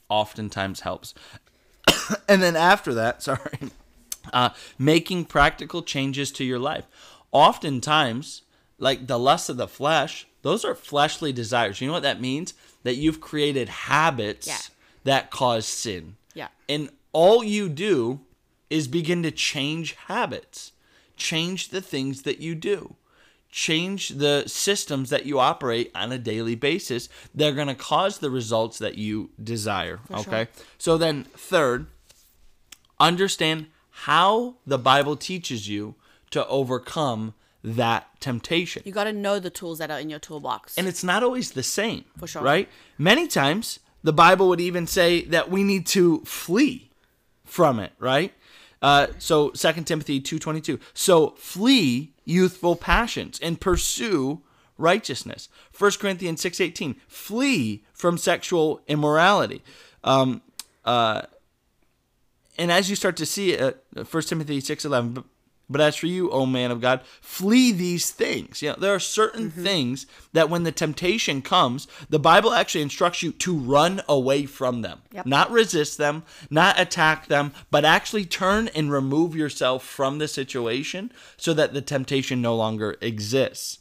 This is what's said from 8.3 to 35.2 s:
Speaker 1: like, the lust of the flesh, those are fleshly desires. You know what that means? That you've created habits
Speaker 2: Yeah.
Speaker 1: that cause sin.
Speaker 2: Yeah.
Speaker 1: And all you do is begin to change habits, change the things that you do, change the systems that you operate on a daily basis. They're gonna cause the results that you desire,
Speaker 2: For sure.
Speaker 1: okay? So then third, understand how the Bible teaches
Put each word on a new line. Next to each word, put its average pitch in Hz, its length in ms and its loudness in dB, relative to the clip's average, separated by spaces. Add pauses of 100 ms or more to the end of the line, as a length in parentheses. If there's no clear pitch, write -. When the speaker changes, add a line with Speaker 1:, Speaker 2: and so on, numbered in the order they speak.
Speaker 1:
like, 127 280 -2
the 123 120 -2
lust 143 300 2
of 143 100 -6
the 98 100 -4
flesh, 147 580 -2 (160)
those 175 220 -2
are - 100 -2
fleshly 147 580 -2
desires. 117 480 -2
You 127 60 -4
know 147 60 -4
what 160 100 -4
that 127 180 -2
means? 135 320 -6 (300)
That 123 140 -2
you've 156 240 -2
created 143 480 -2
habits 131 800 -2
Speaker 2:
Yeah. 139 100 -6 (460)
Speaker 1:
that 135 260 0
cause 120 360 -2
sin. 92 500 -8 (180)
Speaker 2:
Yeah. 151 140 -12 (200)
Speaker 1:
And 147 220 -4 (220)
all 208 320 6
you 208 240 -2
do 143 520 0 (500)
is 147 180 -2
begin 170 340 -2
to 156 80 -2
change 151 640 -6 (160)
habits, 185 640 -8 (440)
change 170 520 -4
the 190 120 -6
things 135 420 -6
that - 180 -4
you 160 160 -8
do, 175 400 -6 (560)
change 180 560 -2
the 143 400 0
systems 143 640 -4
that 139 160 -2
you 139 120 -2
operate 127 560 0
on 107 160 -6
a 131 80 -6
daily 113 380 -4
basis. 135 520 -4 (240)
They're 151 220 2
gonna 139 220 -4
cause 190 420 0
the 143 120 -4
results 113 480 -2
that 107 200 -6
you 107 320 -6 (120)
desire, 104 640 -6
Speaker 2:
For 107 160 -8
sure. - 100 -6
Speaker 1:
okay? 113 160 -4 (260)
So 165 220 0
then 156 240 0 (140)
third, 147 500 0 (1120)
understand 160 680 0 (240)
how 208 640 2 (100)
the 135 120 0
Bible 139 380 4
teaches 131 520 -8